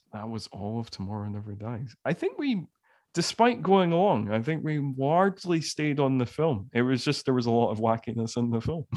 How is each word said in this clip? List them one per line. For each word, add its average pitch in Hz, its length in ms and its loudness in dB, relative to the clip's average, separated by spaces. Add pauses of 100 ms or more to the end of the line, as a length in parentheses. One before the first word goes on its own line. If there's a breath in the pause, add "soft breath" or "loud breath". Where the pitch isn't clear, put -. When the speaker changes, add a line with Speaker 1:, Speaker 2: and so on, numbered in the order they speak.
Speaker 1:
<laughs> - 80 -20
Speaker 2:
That 107 160 -8
was 110 240 -8
all 104 260 -6
of 113 120 -8
Tomorrow 104 360 -8
Never 104 260 -10
Dies. 117 400 -10 (120)
I 143 80 0
think 359 240 -4
we, 247 280 -2 (480)
despite 226 500 2
going 185 280 4
long, 165 400 2
I 110 100 2
think 151 220 -2
we 151 160 -2 (160)
largely 175 640 2
stayed 151 400 -2
on 135 200 4
the 123 60 2
film. 143 460 -2
It 120 120 2
was 127 200 2
just, 143 220 -2
there 135 80 2
was 123 140 2
a 117 40 4
lot 117 200 4
of 107 80 -2
wackiness 113 580 -2
in 120 140 0
the 113 100 0
film. 151 240 -4 (120)